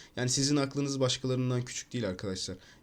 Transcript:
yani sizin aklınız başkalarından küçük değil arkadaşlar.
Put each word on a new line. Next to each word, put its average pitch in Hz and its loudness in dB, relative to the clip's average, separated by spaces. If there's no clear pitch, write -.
yani 127 2
sizin 139 4
aklınız 139 0
başkalarından 127 2
küçük - -10
değil 117 -2
arkadaşlar. 92 -4